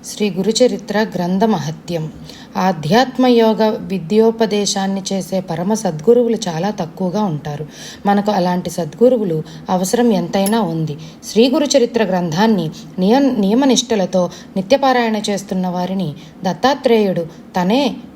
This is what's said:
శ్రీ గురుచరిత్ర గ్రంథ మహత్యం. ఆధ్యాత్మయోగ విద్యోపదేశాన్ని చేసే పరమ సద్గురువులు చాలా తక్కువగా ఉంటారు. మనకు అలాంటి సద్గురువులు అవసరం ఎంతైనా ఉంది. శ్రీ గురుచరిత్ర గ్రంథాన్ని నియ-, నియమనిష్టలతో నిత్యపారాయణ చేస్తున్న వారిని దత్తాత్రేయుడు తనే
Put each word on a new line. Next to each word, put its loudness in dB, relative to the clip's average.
శ్రీ -4
గురుచరిత్ర 0
గ్రంథ 0
మహత్యం. -4
ఆధ్యాత్మయోగ 2
విద్యోపదేశాన్ని 0
చేసే -4
పరమ -4
సద్గురువులు 2
చాలా -2
తక్కువగా -4
ఉంటారు. -6
మనకు 2
అలాంటి 0
సద్గురువులు 0
అవసరం 2
ఎంతైనా 0
ఉంది. -4
శ్రీ 4
గురుచరిత్ర 2
గ్రంథాన్ని 2
నియ-, 4
నియమనిష్టలతో 2
నిత్యపారాయణ 2
చేస్తున్న -4
వారిని -4
దత్తాత్రేయుడు 2
తనే 2